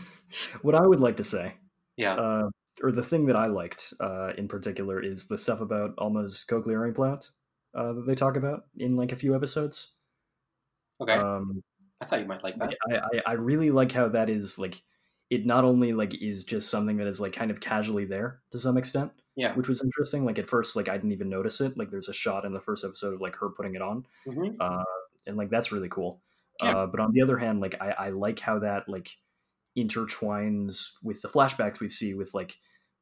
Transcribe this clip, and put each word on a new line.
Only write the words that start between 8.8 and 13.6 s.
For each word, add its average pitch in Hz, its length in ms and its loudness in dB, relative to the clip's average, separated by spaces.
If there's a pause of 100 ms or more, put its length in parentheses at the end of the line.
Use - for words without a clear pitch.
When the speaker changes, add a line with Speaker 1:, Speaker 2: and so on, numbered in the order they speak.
Speaker 1:
like, 123 160 0
a 123 40 -4
few 135 200 2
episodes. 147 560 -4 (1080)
Speaker 2:
Okay. 113 140 2
Speaker 1:
Um, 98 480 0 (380)
Speaker 2:
I - 60 -12
thought - 140 0
you 101 60 -6
might 95 160 -8
like 95 160 -6
that. 113 100 -2
Speaker 1:
like, - 100 -6 (120)
I, 120 60 2
I, 113 300 0
I 113 80 0
really 143 360 2